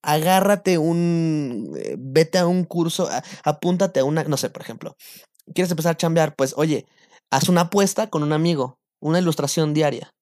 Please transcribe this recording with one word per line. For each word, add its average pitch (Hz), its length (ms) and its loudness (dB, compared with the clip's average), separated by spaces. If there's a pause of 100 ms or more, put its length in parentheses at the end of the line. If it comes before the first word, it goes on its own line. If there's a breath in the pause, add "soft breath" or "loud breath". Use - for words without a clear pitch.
Agárrate 185 760 2
un, 160 960 -2
eh, 53 220 -8
vete 156 400 0
a 175 80 2
un 180 180 2
curso, 170 460 -2
a-, 127 140 -6 (180 loud breath)
apúntate 180 580 0
a 131 40 4
una, 156 200 0
no 147 120 -2
sé, - 140 -4
por - 120 -18
ejemplo, - 340 -14 (580 loud breath)
¿quieres 180 160 0
empezar 165 220 0
a 160 40 -2
chambear? 165 400 0
Pues, 135 200 -2
oye, 151 300 0 (440 soft breath)
haz - 180 2
una 175 140 4
apuesta 202 480 0
con 156 120 -2
un 147 120 0
amigo, 151 440 0 (220)
una 156 180 0
ilustración 156 560 0
diaria. 147 480 0